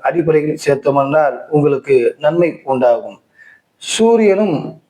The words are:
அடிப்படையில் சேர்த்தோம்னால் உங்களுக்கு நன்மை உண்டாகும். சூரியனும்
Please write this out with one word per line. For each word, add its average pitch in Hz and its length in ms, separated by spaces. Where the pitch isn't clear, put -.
அடிப்படையில் 151 580
சேர்த்தோம்னால் 143 720
உங்களுக்கு 139 420
நன்மை 170 240
உண்டாகும். 117 440
சூரியனும் 214 720